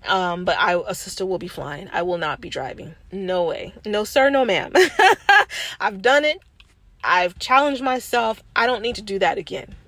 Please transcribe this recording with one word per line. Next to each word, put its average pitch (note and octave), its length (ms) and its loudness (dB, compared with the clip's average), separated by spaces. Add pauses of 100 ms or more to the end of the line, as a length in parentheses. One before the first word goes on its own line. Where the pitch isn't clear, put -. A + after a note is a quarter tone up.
Um, F3+ 380 -2
but F#3 140 0
I, F3 280 0
a G3 80 -6
sister - 320 -10
will F#3 120 -4
be F3 100 -10
flying. D3 440 -12
I E3+ 100 -2
will F3 160 -2
not D3+ 220 -4
be A#2+ 80 -14
driving. C3+ 460 -10 (160)
No F#3 340 -2
way. - 300 -6 (100)
No, G#3+ 200 -2
sir. C4+ 260 4
No, C4+ 140 4
ma'am. F#3 280 -2 (540)
<laughs> - 540 2
I've G3+ 200 -2
done C4+ 240 4
it. D#4 160 0 (600)
I've F3+ 380 0
challenged C4+ 420 2
myself. A#3+ 600 -2 (120)
I A#3 120 2
don't A#3+ 160 0
need A#3+ 140 -4
to G3+ 60 -12
do G3 160 -6
that F3 200 0
again. - 360 -12 (140)